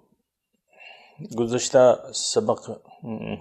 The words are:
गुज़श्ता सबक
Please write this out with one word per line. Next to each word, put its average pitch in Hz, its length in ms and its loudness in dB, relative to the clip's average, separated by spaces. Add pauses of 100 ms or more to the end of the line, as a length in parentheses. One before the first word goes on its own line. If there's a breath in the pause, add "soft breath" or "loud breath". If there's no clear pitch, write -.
(1300 loud breath)
गुज़श्ता 123 800 4
सबक 113 720 -4 (580)